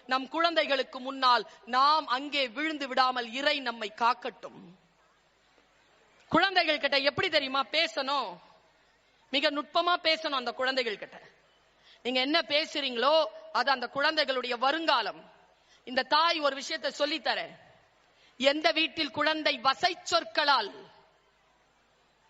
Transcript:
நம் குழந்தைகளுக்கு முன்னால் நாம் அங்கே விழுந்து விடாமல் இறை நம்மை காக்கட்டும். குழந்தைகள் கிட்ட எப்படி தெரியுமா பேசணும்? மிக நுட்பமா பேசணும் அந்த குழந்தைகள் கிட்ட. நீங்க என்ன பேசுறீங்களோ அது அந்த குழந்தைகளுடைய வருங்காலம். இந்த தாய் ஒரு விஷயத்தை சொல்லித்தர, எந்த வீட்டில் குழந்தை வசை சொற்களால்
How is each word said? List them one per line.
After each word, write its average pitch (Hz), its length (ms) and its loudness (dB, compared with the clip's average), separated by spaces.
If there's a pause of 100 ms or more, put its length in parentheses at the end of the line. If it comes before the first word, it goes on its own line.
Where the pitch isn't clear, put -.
நம் 262 240 -4
குழந்தைகளுக்கு 294 720 0
முன்னால் 254 500 0 (160)
நாம் 277 420 2
அங்கே 269 400 -2
விழுந்து 285 400 -4
விடாமல் 254 440 0
இறை 285 280 -2
நம்மை 233 360 -8
காக்கட்டும். 240 640 -4 (1700)
குழந்தைகள் 339 500 4
கிட்ட 285 180 2
எப்படி 277 320 2
தெரியுமா 277 420 0
பேசணும்? 277 680 -2 (920)
மிக 285 200 2
நுட்பமா 339 420 0 (100)
பேசணும் 320 380 -2
அந்த 240 100 -6
குழந்தைகள் 254 460 -2
கிட்ட. - 240 -16 (840)
நீங்க 254 160 0
என்ன 285 200 2
பேசுறீங்களோ 294 840 0 (260)
அது 247 200 0
அந்த 247 160 -2
குழந்தைகளுடைய 269 680 0
வருங்காலம். 247 800 0 (500)
இந்த 254 200 -4
தாய் 320 360 2
ஒரு 285 160 0
விஷயத்தை 285 360 -6
சொல்லித்தர, 262 560 -4 (920)
எந்த 302 340 4
வீட்டில் 311 400 0
குழந்தை 302 460 0
வசை 269 460 0
சொற்களால் 302 680 0 (1600)